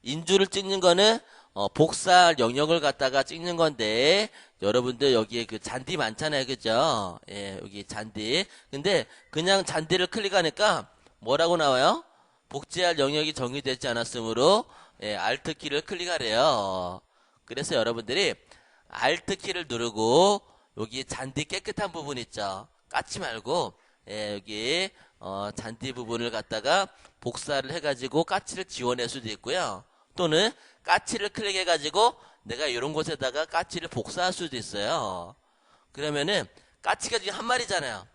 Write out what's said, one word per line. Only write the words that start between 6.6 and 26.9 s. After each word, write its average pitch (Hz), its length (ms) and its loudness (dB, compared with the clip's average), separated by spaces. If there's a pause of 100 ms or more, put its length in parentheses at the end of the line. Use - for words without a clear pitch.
예, 98 320 -10
여기 101 220 -14
잔디. 110 640 -4 (240)
근데 147 360 0 (240)
그냥 185 340 2
잔디를 180 440 0
클릭하니까 185 840 0 (300)
뭐라고 160 380 2
나와요? 151 460 4 (460)
복제할 170 480 -2
영역이 147 360 0
정의되지 135 540 -4
않았으므로, 117 760 2 (380)
예, 104 140 -4
Alt 123 360 -2
키를 147 280 -4
클릭하래요. 120 1200 0 (440)
그래서 135 300 -6
여러분들이 117 600 0 (680)
Alt 170 340 0
키를 180 300 -8
누르고 120 760 4 (360)
여기 113 260 -8
잔디 135 420 -6
깨끗한 196 460 -6
부분 143 260 -8
있죠? 104 500 -8 (220)
까치 - 300 -4
말고, 120 540 -4 (360)
예, 104 260 -6
여기, 117 540 -4 (300)
어, 98 360 -8
잔디 117 360 -10
부분을 117 400 -6
갖다가 113 560 0 (320)